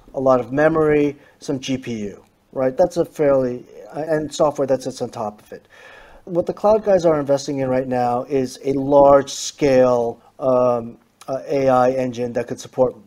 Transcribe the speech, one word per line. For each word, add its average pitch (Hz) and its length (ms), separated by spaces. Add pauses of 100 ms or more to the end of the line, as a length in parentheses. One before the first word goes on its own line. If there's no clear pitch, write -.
(140)
a 139 60
lot 131 220
of 113 100
memory, 151 680 (220)
some 139 220
G 131 160
P 120 220
U, 101 260 (260)
right? 131 240
That's 175 220
a 165 80
fairly, 135 580 (300)
and 156 420
software 143 320
that 131 160
sits 127 180
on 120 100
top 110 300
of - 120
it. - 160 (560)
What 175 200
the 175 80
cloud 214 300
guys 190 220
are 156 160
investing 139 380
in 131 100
right 131 180
now 123 360
is 131 420
a 139 80
large 139 580
scale, 127 920 (180)
um, 123 580 (320)
uh, 135 180
A 139 220
I 127 220
engine 123 420
that 117 160
could 117 100
support - 360 (120)